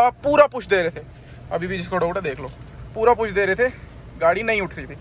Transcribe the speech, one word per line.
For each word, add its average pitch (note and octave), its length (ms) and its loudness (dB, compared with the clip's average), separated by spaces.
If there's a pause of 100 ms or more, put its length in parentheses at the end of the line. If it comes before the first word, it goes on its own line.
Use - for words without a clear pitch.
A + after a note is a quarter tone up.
(220)
पूरा D4 240 6
push B3 200 -8
दे F#3+ 160 4
रहे D#3+ 80 -2
थे, - 100 -12 (520)
अभी E3+ 140 -4
भी F#3 120 -6
जिसको F3 200 -4
डाउट F3 180 0
है G3 60 -4
देख C#3+ 180 -6
लो, C3 100 -10 (440)
पूरा A3+ 200 4
push A3 160 -2
दे G3 160 0
रहे F#3+ 100 0
थे, B3 120 2 (520)
गाड़ी F3 220 2
नहीं A3 180 0
उठ F#3 160 -6
रही C#3+ 100 -12
थी। C3+ 140 -16